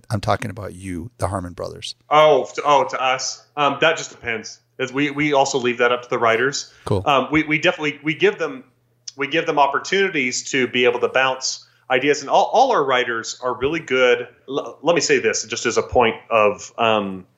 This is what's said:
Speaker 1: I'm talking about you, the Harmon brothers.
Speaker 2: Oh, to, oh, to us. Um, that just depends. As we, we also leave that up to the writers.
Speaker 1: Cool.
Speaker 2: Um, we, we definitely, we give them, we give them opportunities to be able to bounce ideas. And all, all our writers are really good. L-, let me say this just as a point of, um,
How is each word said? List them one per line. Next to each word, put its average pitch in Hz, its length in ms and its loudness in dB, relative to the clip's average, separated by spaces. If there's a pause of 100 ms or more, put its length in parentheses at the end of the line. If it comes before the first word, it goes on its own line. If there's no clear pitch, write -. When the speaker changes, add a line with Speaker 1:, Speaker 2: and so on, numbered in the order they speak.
Speaker 1:
I'm 104 100 -4
talking 104 320 -2
about 95 220 -12
you, 92 360 -10 (100)
the 92 100 -2
Harmon 90 240 -8
brothers. 87 420 -12 (140)
Speaker 2:
Oh, 151 460 4
to, 156 100 -6
oh, 147 240 6
to - 120 -6
us. 131 440 -4 (100)
Um, 143 240 0
that 160 160 4
just - 160 -10
depends. 113 480 -10 (180)
As 127 140 -4
we, 143 180 -2
we 147 220 -2
also 139 260 2
leave 120 200 0
that 123 160 4
up 123 80 -4
to - 80 -20
the 123 100 -2
writers. 117 540 0 (100)
Speaker 1:
Cool. 98 220 -2
Speaker 2:
Um, 131 260 2
we, 156 120 2
we 151 160 -2
definitely, 151 440 -2
we 151 100 -2
give 185 260 0
them, 139 260 -6 (500)
we 139 120 -6
give 160 180 -2
them 156 120 0
opportunities 143 960 0
to 127 160 0
be 123 160 0
able 120 160 2
to 120 80 0
bounce - 580 -2 (240)
ideas. 139 300 2
And 139 100 -10
all, 170 220 4
all 247 200 4
our 170 120 2
writers 120 580 -2
are 127 120 -2
really 139 260 -2
good. 123 480 2 (220)
L-, 135 320 -6
let 165 140 2
me 151 60 2
say 135 180 2
this 110 260 -2
just - 200 -6
as 113 120 2
a 107 60 2
point 113 320 2 (140)
of, 104 480 0
um, 101 480 -2 (120)